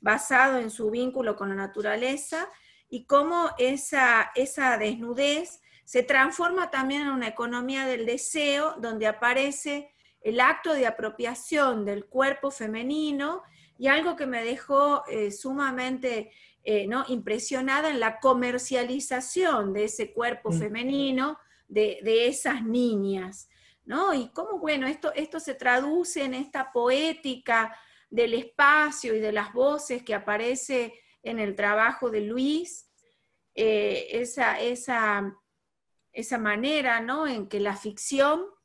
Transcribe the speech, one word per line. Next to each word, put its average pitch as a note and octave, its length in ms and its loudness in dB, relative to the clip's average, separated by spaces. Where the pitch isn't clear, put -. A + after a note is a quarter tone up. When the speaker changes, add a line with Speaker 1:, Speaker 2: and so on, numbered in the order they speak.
Speaker 1:
basado B3+ 580 4
en A3+ 120 -4
su G#3+ 200 -2
vínculo A#3+ 460 -2
con G3 140 -6
la G3 40 -2
naturaleza, A3 960 -4
y B3 180 -10
cómo D#4+ 520 4
esa, C4 760 2
esa C4 420 2
desnudez A#3+ 840 -2
se B3 180 0
transforma E4+ 680 2
también C4+ 320 0
en C#4+ 60 -2
una B3+ 200 -2
economía B3 580 -4
del A#3+ 200 -2
deseo, C#4+ 720 0
donde A3 280 -2
aparece C#4 880 0
el A3 180 0
acto D#4 340 4
de C4 120 2
apropiación A#3 1000 -2
del G3+ 220 -6
cuerpo C#4 440 0
femenino, C#4+ 920 -4
y B3 100 0
algo D#4+ 280 4
que D4 100 -4
me B3 180 -2
dejó, C#4 640 2
eh, G#3 220 -2
sumamente, B3+ 1000 -4
eh, G#3 220 0
¿no? B3 220 -2
impresionada C4 840 -2
en C4+ 100 0
la A3 180 0
comercialización B3+ 1500 0
de G#3 120 0
ese A3 280 -4
cuerpo A#3 380 -2
Speaker 2:
Mm. E3 80 2
Speaker 1:
femenino, C4 800 -2
de, G#3 360 0
de A3+ 260 4
esas C#4 340 -2
niñas, G3 840 0
¿no? E4+ 280 0
Y B3+ 140 -2
cómo, F#4+ 300 -6
bueno, D4 280 -2
esto, D4+ 280 -4
esto D4+ 260 -6
se D4+ 140 -8
traduce C#4+ 680 0
en C4 120 -2
esta C4 380 -6
poética B3+ 1040 0
del A3+ 240 2
espacio C#4+ 800 4
y A3 40 0
de G#3+ 140 -2
las G#3+ 200 -4
voces C4+ 500 0
que A3+ 120 -4
aparece A#3 800 -2
en A3+ 180 -6
el G3+ 160 -2
trabajo A3 540 2
de G#3+ 100 0
Luis, C4 680 -2
eh, G#3 560 0
esa, A#3+ 500 -2
esa, A3 760 0
esa A3+ 260 -6
manera, A#3 600 0
¿no? C4+ 260 -2
en A3 220 -4
que G#3 120 -4
la G3+ 160 -2
ficción C#4 680 0